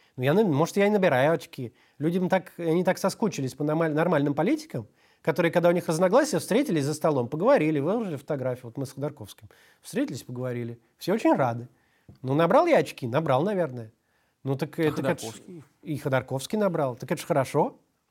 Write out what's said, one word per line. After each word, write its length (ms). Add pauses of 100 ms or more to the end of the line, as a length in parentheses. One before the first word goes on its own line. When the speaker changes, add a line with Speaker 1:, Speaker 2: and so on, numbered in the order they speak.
(180)
Speaker 1:
Ну, 60
я 100
на-, 100
может, 340
я 100
и 20
набираю 440
очки. 400 (240)
Людям 320
так, 280
они 260
так 140
соскучились 560
по 100
нормаль-, 300
нормальным 400
политикам, 540 (340)
которые, 300
когда 180
у 20
них 160
разногласия, 520
встретились 460
за 80
столом, 360
поговорили, 500
выложили 380
фотографию. 480
Вот 120
мы 80
с 80
Ходорковским 540 (340)
встретились, 420
поговорили. 560 (180)
Все 160
очень 220
рады. 340 (520)
Ну, 120
набрал 340
я 120
очки? 280
Набрал, 360
наверное. 500 (500)
Ну, 140
так 220
Speaker 2:
А 40
Speaker 1:
это 200
как 160
ж 20
Speaker 2:
Ходорковский? 420 (200)
Speaker 1:
и 140
Ходорковский 600
набрал. 380
Так 160
это 100
ж 40
хорошо. 520 (340)